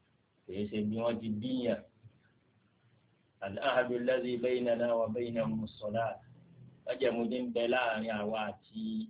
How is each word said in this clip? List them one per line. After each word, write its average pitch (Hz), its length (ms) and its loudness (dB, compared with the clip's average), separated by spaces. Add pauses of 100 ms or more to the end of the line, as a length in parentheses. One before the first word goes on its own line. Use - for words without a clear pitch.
(480)
Kìí 95 200 -4
ṣe 104 140 -4
bí 104 160 0
wọ́n 113 220 0
ti 113 100 -6
bíyàn. 120 520 0 (1600)
العهد 123 500 2
الذي 123 440 2
بيننا 120 540 2
وبينهم 113 720 0
الصلاة. 110 520 -2 (640)
Májẹ̀mú 120 460 2
tí 123 100 0
ń 123 140 -2
bẹ 117 140 2
láàrin 117 440 2
àwa 107 340 0
àti 107 380 -8 (280)